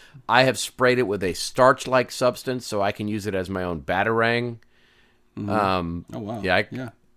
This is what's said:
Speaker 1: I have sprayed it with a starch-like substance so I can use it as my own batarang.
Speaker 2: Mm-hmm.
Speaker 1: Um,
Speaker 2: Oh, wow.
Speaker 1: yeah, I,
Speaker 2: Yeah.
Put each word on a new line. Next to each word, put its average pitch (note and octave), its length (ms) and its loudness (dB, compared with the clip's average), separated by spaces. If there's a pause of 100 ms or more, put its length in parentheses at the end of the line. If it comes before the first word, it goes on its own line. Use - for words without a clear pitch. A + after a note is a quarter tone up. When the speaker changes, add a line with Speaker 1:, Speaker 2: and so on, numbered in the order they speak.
(280)
Speaker 1:
I A#2+ 160 6
have C3 140 2
sprayed B2+ 400 2
it B2+ 60 4
with F#2+ 200 -2
a F2 80 -2
starch-like B2+ 800 2
substance B2+ 540 -2
so G2+ 160 -2
I G2+ 100 0
can G#2 160 -6
use G#2 180 -4
it G2 80 -4
as F#2 140 -2
my F#2 160 -4
own E2+ 160 -4
batarang. A2+ 800 0 (800)
Speaker 2:
Mm-hmm. G#2 120 -6
Speaker 1:
Um, F#2 640 0
Speaker 2:
Oh, A#2+ 60 -12
wow. A2 240 -8
Speaker 1:
yeah, F#2 140 2
I, G#2 140 0
Speaker 2:
Yeah. B2 200 -10 (260)